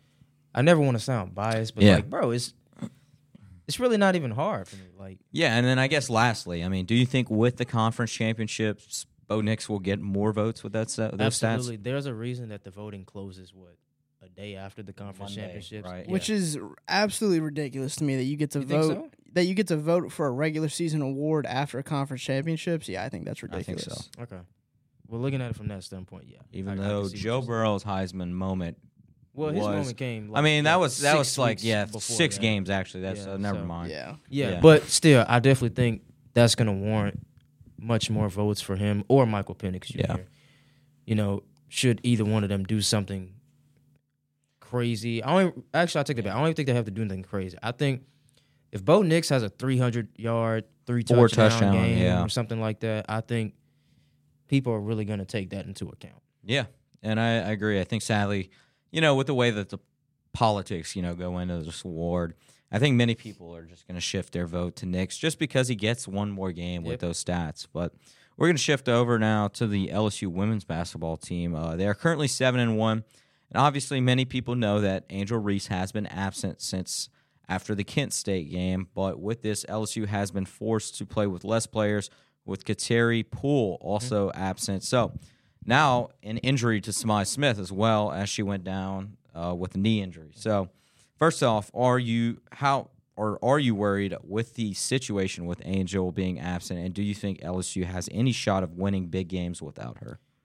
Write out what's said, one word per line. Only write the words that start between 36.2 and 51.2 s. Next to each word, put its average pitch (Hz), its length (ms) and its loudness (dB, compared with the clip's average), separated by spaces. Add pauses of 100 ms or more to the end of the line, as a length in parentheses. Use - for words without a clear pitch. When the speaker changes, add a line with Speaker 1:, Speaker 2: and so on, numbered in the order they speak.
Speaker 1:
that's 117 220 8
gonna 107 180 2
warrant 101 480 -2 (580)
much 113 300 0
more 107 220 2
votes 104 320 0
for 98 140 -4
him 104 320 0
or 135 180 8
Michael 101 300 -2
Penix 92 320 -6
Junior. - 200 -2
Speaker 2:
Yeah. - 80 -2 (880)
Speaker 1:
You 110 120 0
know, 101 260 0 (260)
should 120 360 2
either 117 200 2
one 107 200 2
of 98 40 -2
them 98 160 0
do 107 160 0
something 95 540 -2 (1300)
crazy. 117 600 -2
I 127 100 -2
don't 185 180 6
even, - 220 -14
actually, 165 280 2
I - 40 0
take 139 120 -2
that 117 80 -2
back. 101 80 -4
I 104 40 -2
don't 143 100 2
even 165 80 2
think 147 140 -2
they 123 60 4
have 120 120 2
to 107 40 -8
do 101 120 -4
anything 95 200 -4
crazy. 92 400 -6
I 117 100 -4
think 135 300 0 (680)
if 95 120 -6
Bo 190 180 8
Nix 165 260 4
has 131 140 4
a 104 60 -2
three 131 300 0
hundred 120 380 0
yard, 113 480 0 (220)
three 120 180 0
Speaker 2:
Four 120 240 10